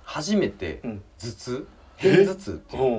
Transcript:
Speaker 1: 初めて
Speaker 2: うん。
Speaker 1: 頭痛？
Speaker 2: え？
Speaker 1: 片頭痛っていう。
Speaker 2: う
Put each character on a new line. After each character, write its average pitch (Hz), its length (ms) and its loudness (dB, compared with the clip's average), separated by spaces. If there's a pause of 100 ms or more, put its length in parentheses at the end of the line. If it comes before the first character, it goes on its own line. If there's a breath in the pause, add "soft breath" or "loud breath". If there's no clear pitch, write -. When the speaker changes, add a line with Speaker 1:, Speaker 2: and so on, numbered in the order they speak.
Speaker 1:
初 156 320 -4
め 196 140 2
て - 340 -10
Speaker 2:
う 127 60 -8
ん。 101 140 -12 (140)
Speaker 1:
頭 117 140 -10
痛？ 127 360 -10 (360)
Speaker 2:
え？ 190 220 8
Speaker 1:
片 190 80 -4
頭 - 20 -6
痛 - 160 -12
っ 82 40 -8
て - 200 -16
い 123 40 -8
う。 131 40 0
Speaker 2:
う 131 40 2 (120)